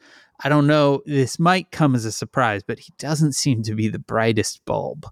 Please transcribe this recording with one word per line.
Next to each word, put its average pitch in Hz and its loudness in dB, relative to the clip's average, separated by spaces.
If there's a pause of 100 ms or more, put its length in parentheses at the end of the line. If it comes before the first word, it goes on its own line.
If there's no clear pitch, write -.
(420)
I 139 -2
don't 147 4
know, 143 4
this 139 0
might 175 2
come 143 2
as 117 -2
a 113 -6
surprise, 110 -2
but 117 -8
he - -20
doesn't 147 0
seem 120 0
to 107 -6
be 110 0
the 107 -4
brightest 110 -2
bulb. - -6